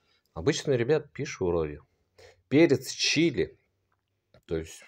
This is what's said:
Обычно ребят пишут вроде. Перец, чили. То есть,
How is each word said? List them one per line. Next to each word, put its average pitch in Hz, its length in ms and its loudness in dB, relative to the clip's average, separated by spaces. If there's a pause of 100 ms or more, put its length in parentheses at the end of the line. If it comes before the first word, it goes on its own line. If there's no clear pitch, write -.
(320)
Обычно 139 400 -2
ребят 131 400 0
пишут - 360 -6
вроде. 80 320 -2 (680)
Перец, 139 420 4
чили. 139 680 0 (880)
То 82 100 -4
есть, 80 320 -10